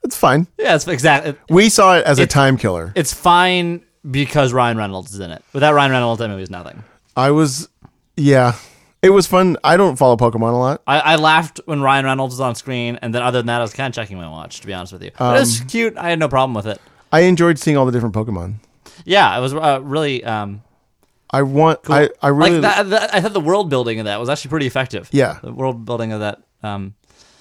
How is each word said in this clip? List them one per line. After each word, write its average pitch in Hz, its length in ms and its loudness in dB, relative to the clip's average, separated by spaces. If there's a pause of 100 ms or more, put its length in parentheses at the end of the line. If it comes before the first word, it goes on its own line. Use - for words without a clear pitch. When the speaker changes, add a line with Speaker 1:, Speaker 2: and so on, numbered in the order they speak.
Speaker 1:
It's - 140 -6
fine. 151 300 2 (100)
Speaker 2:
Yeah, 269 160 0
it's 147 140 0
exactly. 147 480 0 (140)
Speaker 1:
We 202 200 6
saw 190 280 6
it 160 80 2
as 139 120 2
a 127 60 4
Speaker 2:
It's - 100 -2
Speaker 1:
time 135 240 4
killer. 90 380 -4
Speaker 2:
It's 160 180 -2
fine 175 680 2 (280)
because 135 440 0
Ryan 120 240 0
Reynolds 95 360 -8
is 98 60 -14
in 92 100 -12
it. - 140 -16 (100)
Without 147 220 2
Ryan 139 160 2
Reynolds, 120 260 0
that 113 120 -6
movie 98 120 -8
is 90 80 -12
nothing. 87 340 -16 (320)
Speaker 1:
I 131 140 2
was, 147 400 0 (480)
yeah. 131 380 4 (480)
It 185 80 8
was 196 160 4
fun. 185 360 2
I 160 140 4
don't 180 200 2
follow 127 200 4
Pokemon 113 360 0
a 120 40 0
lot. 127 300 -2
Speaker 2:
I, 143 120 2
I 156 180 2
laughed 156 480 2
when 147 160 -4
Ryan 135 240 2
Reynolds 135 280 -2
was 127 80 -8
on 123 140 -4
screen, 120 480 -8
and 117 100 -6
then 123 80 -2
other 123 180 0
than 117 60 -4
that, 120 140 -2
I - 20 -2
was 110 120 -6
kinda 135 180 -8
checking 101 260 -12
my 85 100 -14
watch, 80 340 -18
to - 60 -20
be 98 60 -12
honest 90 200 -14
with 90 100 -18
you. 95 160 -16
But 123 180 2
it - 40 6
was 117 200 -2
Speaker 1:
Um, 127 60 -12
Speaker 2:
cute. 226 300 -4
I 170 120 -6
had 170 80 0
no 160 100 0
problem 131 280 0
with 104 100 -6
it. 104 160 -8 (300)
Speaker 1:
I 156 100 4
enjoyed 170 380 4
seeing 151 180 0
all 135 80 4
the 127 60 -2
different 117 240 -2
Pokemon. 107 400 -6 (500)
Speaker 2:
Yeah, 170 320 2
it 123 40 -2
was, 131 120 -4
uh, 147 300 0
really, 143 400 -4
um, 107 400 -8 (680)
Speaker 1:
I 139 100 0
want, 147 400 2
Speaker 2:
cool. 147 120 0
Speaker 1:
I, 143 140 4 (120)
I 147 80 0
really 160 300 2
Speaker 2:
Like, - 20 0
that, 202 280 0
that, 202 260 -2
I 190 60 2
thought 202 120 -4
the 202 60 0
world 175 300 0
building 120 300 -2
of 110 60 -6
that 104 140 -6
was 110 100 -8
actually 143 200 -6
pretty 147 180 -4
effective. 123 460 -6
Speaker 1:
Yeah. 120 280 0
Speaker 2:
The - 120 -14
world 120 320 -8
building 117 260 -6
of 107 100 -8
that. 104 200 -8 (200)
Um, 98 320 -10 (480)